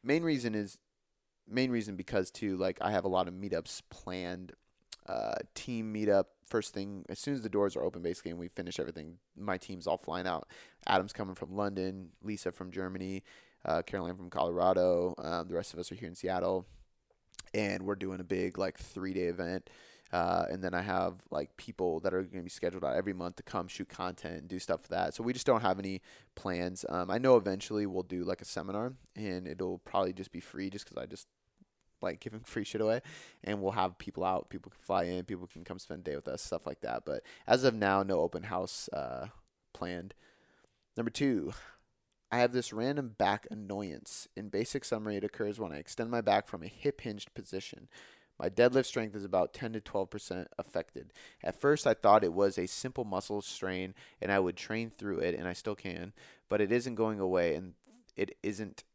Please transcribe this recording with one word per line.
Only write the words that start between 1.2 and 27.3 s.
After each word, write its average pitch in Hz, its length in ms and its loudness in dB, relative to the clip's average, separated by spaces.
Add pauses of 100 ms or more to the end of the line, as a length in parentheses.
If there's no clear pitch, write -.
main 127 240 2
reason 107 240 0
because, 95 360 0
too, 98 240 -2
like, 92 240 0
I 95 120 2
have 95 120 2
a 98 60 0
lot 92 180 4
of 90 60 -8
meetups 90 560 -4
planned, 90 640 -8 (520)
uh, 55 300 -2 (180)
team 113 400 -6
meetup, 104 320 6 (200)
first - 280 0
thing, 98 360 -4
as 95 100 -8
soon 143 140 -2
as 131 80 -2
the 110 80 -4
doors 101 260 4
are 67 80 0
open, 85 180 -2
basically, 87 300 -4
and 85 80 -6
we 85 80 -6
finish 87 320 -6
everything, 80 380 -6 (180)
my 95 220 -2
team's 90 300 -8
all 87 100 2
flying 90 300 -4
out. 87 200 -2 (400)
Adam's 95 260 2
coming 95 220 -6
from 90 200 -8
London, 95 560 -2 (120)
Lisa 98 280 -4
from 90 200 -12
Germany, 95 520 -6 (420)
uh, 80 160 2
Caroline 90 340 -4
from 90 140 -14
Colorado, 87 880 4
um, 85 320 -4
the 85 60 -4
rest 85 180 -4
of 80 60 -10
us 90 120 -8
are 87 40 -8
here 90 120 -10
in 87 80 -10
Seattle, 92 500 0 (880)
and 98 300 0
we're 98 120 0
doing 95 240 -4
a 92 40 -8
big, 92 340 0
like, 95 200 -2
three-day 92 480 -2
event, 87 440 -2 (440)
uh, 87 360 4
and 92 140 -4
then 90 100 0
I 90 80 0
have, 92 400 0 (100)
like, 73 260 -4
people 90 440 -2
that 92 120 2
are 92 100 2
gonna 90 200 -8
be 87 60 -8
scheduled 87 360 -2
out 65 100 2
every 95 180 0
month 90 240 -6
to - 60 -14
come 90 240 -2
shoot - 220 -8
content 87 480 -6
and 78 100 -12
do 90 120 -6
stuff - 240 0
like - 60 -20
that, 85 240 0
so 113 100 -6
we 123 100 0
just 127 120 -4
don't 117 160 6
have 98 180 4
any 95 220 -4 (340)
plans. 90 520 -2
Um, 90 220 -2
I 104 80 2
know 131 180 10